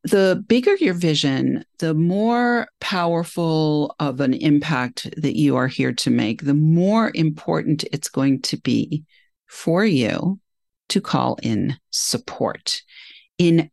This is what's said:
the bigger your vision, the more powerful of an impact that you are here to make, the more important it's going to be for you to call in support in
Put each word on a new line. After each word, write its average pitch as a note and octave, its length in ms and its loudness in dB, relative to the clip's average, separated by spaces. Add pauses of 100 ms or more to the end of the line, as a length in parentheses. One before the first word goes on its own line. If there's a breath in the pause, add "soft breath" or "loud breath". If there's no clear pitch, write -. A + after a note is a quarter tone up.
the F#3+ 440 2
bigger B3+ 280 4
your D4 180 0
vision, C#3 720 0 (140)
the D#3+ 160 -2
more A3+ 720 0 (120)
powerful E3 1200 0
of C#3 220 -2
an C3 140 2
impact D3 800 0
that D3 180 -2
you C#3 200 2
are B2+ 120 2
here C3 260 -2
to B2 180 -2
make, A2+ 320 0
the C#3+ 100 0
more F3 640 4
important D#3 760 -2
it's - 180 -8
going C3+ 340 0
to - 140 -4
be C3+ 460 -2 (440 soft breath)
for E3+ 360 0
you F3 560 0 (500)
to G3+ 120 0
call B2 400 -2
in G#2+ 340 -2 (140)
support - 960 -6 (560 loud breath)
in E3 340 4